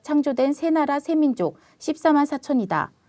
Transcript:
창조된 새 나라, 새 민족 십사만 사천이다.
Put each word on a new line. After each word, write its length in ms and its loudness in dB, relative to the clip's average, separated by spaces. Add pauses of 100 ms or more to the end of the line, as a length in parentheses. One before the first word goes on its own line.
창조된 500 0
새 160 -4
나라, 320 0
새 140 -4
민족 420 0 (220)
십사만 480 2
사천이다. 640 -2 (180)